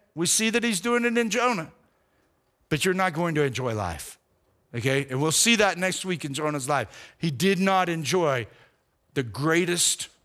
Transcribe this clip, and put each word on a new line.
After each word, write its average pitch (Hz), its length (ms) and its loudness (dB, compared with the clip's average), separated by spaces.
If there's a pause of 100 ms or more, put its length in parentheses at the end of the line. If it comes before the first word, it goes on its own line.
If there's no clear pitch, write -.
(140)
We 165 120 -2
see 220 240 2
that 220 120 2
he's 214 180 0
doing 240 240 0
it 233 140 0
in 233 120 2
Jonah, 220 420 0 (960)
but 151 160 0
you're 180 100 2
not 185 180 0
going 165 240 0
to 151 60 4
enjoy 127 320 -2
life, 87 440 -6 (560)
okay? 135 340 0
And 131 120 -4
we'll 156 120 0
see 233 240 4
that 190 220 2
next 180 260 -4
week 180 200 -4
in 139 100 -6
Jonah's 147 340 -4
life. - 500 -4
He 170 120 -2
did 180 280 2
not 185 300 2
enjoy 151 580 0 (680)
the 139 80 -2
greatest 160 840 0 (160)